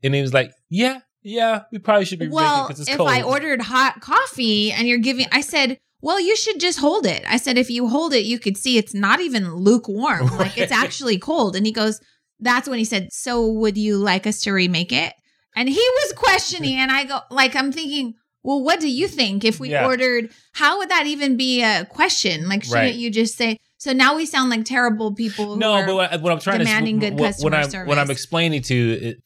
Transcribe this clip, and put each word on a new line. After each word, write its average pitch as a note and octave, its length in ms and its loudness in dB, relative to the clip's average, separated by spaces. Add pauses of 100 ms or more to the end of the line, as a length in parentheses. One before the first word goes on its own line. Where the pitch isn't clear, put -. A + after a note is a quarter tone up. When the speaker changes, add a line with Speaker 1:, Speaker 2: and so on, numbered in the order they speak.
Speaker 1:
And C3+ 100 2
he C#3 80 2
was C3 100 -4
like, C3 200 2 (180)
"Yeah, B3+ 300 0 (220)
yeah, A3+ 400 0 (100)
we A3 80 -10
probably G#3 240 4
should F#3 160 -8
be D#3+ 80 -4
Speaker 2:
Well, D#4 160 0
Speaker 1:
making C#4+ 200 2
it - 40 -8
'cause C#3+ 120 -12
it's D3 100 -6
Speaker 2:
if C#4 80 -2
Speaker 1:
cold." C#4+ 120 4
Speaker 2:
I B3+ 120 2
ordered C4+ 400 0
hot B3+ 380 0
coffee A#3+ 680 0
and A3+ 160 0
you're A#3+ 120 4
giving, B3 340 0
I B3+ 80 2
said, C#4 380 0 (240)
"Well, F4+ 180 0
you F#4+ 160 2
should G#4 240 -2
just F4 180 0
hold D4+ 280 2
it." E3+ 200 -2
I - 120 0
said, B3 200 0
"If B3 120 2
you A#3+ 180 -2
hold D4 260 0
it, A3+ 120 4
you A#3 120 -2
could G3+ 180 -2
see B3 220 2
it's G#3+ 160 -2
not G#3 260 2
even A3+ 360 -2
lukewarm. G3+ 720 2
Speaker 1:
<laughs> A#2+ 100 -2
Speaker 2:
Like, F#3+ 200 -2
it's - 120 0
Speaker 1:
Right. A#3+ 140 2
Speaker 2:
actually A#3+ 340 -2
cold." A#3 380 0
And G3+ 100 0
he A3 60 0
goes, A3 260 0 (400)
that's B3 300 0
when B3 100 -4
he A3+ 60 0
said, G3+ 260 -4
"So A#3+ 380 -2
would A3 300 0
you G#3 180 0
like G3 300 0
us G#3+ 160 -2
to G3+ 100 -2
remake F3 400 0
it?" - 200 -2 (440)
And B3 120 -2
he C#4 60 0 (280)
was C#5+ 120 -4
questioning. F4+ 600 0
And C4 140 0
I C4+ 140 0
go, C4+ 160 -6 (100)
like, C4 260 2
I'm C4+ 160 0
thinking, C#4 420 -6 (280)
"Well, C#4 200 -2
what D#4+ 180 0
do D#4 80 -2
you C#4 200 -2
think G3+ 360 -2
if F3+ 160 2
we E3 100 -8
Speaker 1:
Yeah. C#3 160 2
Speaker 2:
ordered, B3 440 0 (220)
how D4+ 260 2
would G4 120 -4
that E4 160 2
even C#4+ 300 0
be B3+ 260 0
a G#3 240 2
question? F#3 640 0
Like, G3 160 -2
shouldn't A#2+ 180 -2
Speaker 1:
Right. B3 140 2
Speaker 2:
you A#3 140 -4
just A3 260 0
say," A3+ 200 -2 (220)
so C#4 140 -4
now C4 240 4
we D#4+ 100 -2
sound C4 240 0
like A3+ 140 -2
terrible A3+ 500 0
people G#3 400 -4
who G#3+ 60 -4
Speaker 1:
No, A3 140 2
Speaker 2:
are G3 120 2
Speaker 1:
but F#3+ 80 0
what, E3+ 280 0
what E3+ 100 2
I'm D#3+ 80 0
trying G3 180 0
to A3+ 60 2
s-, A#3 40 0
Speaker 2:
demanding A3 300 2
good G#3+ 160 0
Speaker 1:
what, - 240 0
what D3+ 140 0
Speaker 2:
customer D3+ 300 -2
Speaker 1:
I'm, - 60 -8
what C#3+ 100 2
I'm C#3+ 100 2
Speaker 2:
service. C3+ 100 -2
Speaker 1:
explaining E3 440 -2
to A#2+ 380 2
it A#2 260 -6